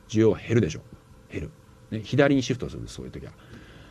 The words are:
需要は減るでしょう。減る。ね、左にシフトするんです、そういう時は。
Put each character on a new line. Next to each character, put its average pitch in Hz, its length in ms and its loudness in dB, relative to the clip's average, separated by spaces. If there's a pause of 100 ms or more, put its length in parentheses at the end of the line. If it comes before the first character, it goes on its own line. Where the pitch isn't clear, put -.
需 110 120 2
要 110 100 6
は 73 80 -2
減 113 160 -2
る 117 60 6
で 80 80 2
し - 60 -6
ょ - 40 -12 (500)
う。 - 40 -14
減 - 100 -8
る。 - 80 -10 (400)
ね、 110 120 -6
左 139 320 4
に 127 80 2
シ 127 100 -2
フ 120 60 -6
ト 69 100 -6
す - 60 -12
る 58 60 -10
ん - 20 -10
で 57 60 -12
す、 - 60 -16
そ 64 80 -12
う - 20 -12
い 65 40 -14
う - 20 -14
時 - 140 -14
は。 52 60 -16 (600)